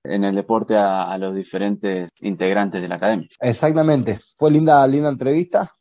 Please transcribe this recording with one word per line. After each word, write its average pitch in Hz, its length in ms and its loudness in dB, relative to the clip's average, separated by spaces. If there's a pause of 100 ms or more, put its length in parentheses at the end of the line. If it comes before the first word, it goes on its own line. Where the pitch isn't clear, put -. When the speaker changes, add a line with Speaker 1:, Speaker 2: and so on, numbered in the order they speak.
Speaker 1:
en 101 200 -2
el 98 120 0
deporte 107 420 0
a, 95 340 0
a 95 60 -6
los 95 180 -6
diferentes 95 760 -4 (100)
integrantes 95 600 -2
de 90 60 -6
la 87 80 -6
academia. 92 320 -2 (140)
Speaker 2:
Exactamente, 139 760 0 (180)
fue 156 140 2
linda, 151 360 6
linda 143 220 0
entrevista, 147 600 -2 (120)